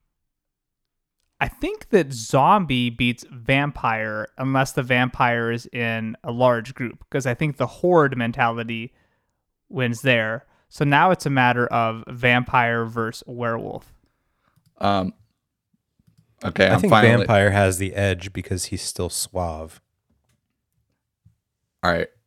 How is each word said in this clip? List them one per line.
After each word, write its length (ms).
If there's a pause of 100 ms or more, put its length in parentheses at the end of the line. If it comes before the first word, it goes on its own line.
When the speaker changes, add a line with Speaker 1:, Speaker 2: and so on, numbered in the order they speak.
(1400)
Speaker 1:
I 100
think 420
that 220
zombie 760
beats 420
vampire 1000 (100)
unless 340
the 100
vampire 680
is 140
in 580
a 80
large 420
group, 360
'cause 160
I 80
think 240
the 80
horde 500
mentality 800 (720)
wins 320
there. 460 (240)
So 140
now 260
it's 160
a 40
matter 360
of 420
vampire 800
versus 400
werewolf. 680 (840)
Speaker 2:
Um, 340 (1300)
okay, 260
Speaker 3:
I 60
Speaker 2:
I'm 60
Speaker 3:
think 100
Speaker 2:
finally 280
Speaker 3:
vampire 320
has 280
the 160
edge 380
because 340
he's 160
still 280
suave. 680 (2000)
Speaker 2:
All 100
right, 160 (180)